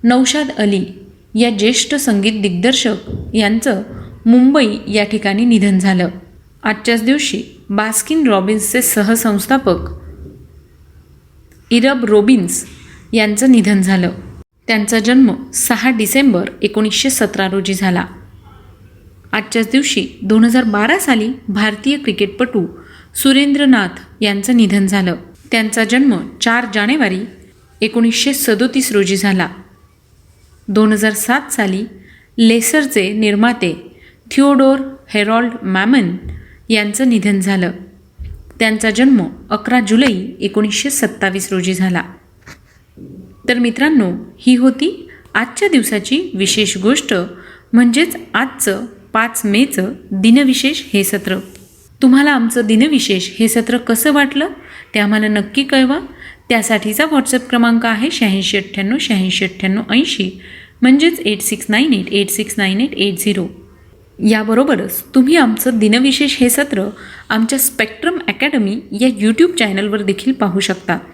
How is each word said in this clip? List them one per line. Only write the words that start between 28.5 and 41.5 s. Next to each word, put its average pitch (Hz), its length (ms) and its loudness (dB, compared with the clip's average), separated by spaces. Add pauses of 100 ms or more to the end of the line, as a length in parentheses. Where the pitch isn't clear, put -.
रोजी 196 240 0
झाला. 190 320 0 (1200)
दोन 214 240 2
हजार 214 200 2
सात 262 400 -2
साली 196 320 -2 (540)
लेसरचे 226 760 2
निर्माते 214 840 0 (340)
थिओडोर 269 480 4 (300)
हेरॉल्ड 226 440 0 (100)
मॅमन 190 540 0 (520)
यांचं 214 400 0
निधन 202 320 2
झालं. 185 300 0 (880)
त्यांचा 220 320 0
जन्म 233 340 4 (260)
अकरा 226 300 0
जुलै 220 500 0 (100)
एकोणीसशे 214 500 -2
सत्तावीस 196 600 -4